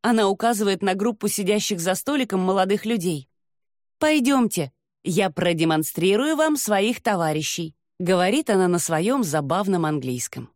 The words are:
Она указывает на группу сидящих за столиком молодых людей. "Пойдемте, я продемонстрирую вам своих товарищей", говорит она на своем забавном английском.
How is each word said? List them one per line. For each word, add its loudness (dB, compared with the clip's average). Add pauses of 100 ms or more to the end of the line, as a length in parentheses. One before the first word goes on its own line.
Она 4
указывает 0
на 2
группу -2
сидящих 0
за 0
столиком -2
молодых 0
людей. -2 (720)
"Пойдемте, 2 (320)
я 0
продемонстрирую 0
вам 2
своих 0
товарищей", -2 (240)
говорит 2
она 4
на 2
своем 0
забавном 0
английском. -6